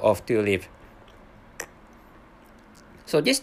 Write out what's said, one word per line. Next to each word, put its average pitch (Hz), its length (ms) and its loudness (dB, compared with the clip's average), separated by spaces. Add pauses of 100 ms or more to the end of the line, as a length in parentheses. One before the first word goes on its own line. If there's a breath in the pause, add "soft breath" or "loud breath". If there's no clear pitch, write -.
of 104 220 2
to 113 160 0
live. 101 260 -2 (2500)
So - 160 0
this, 254 220 0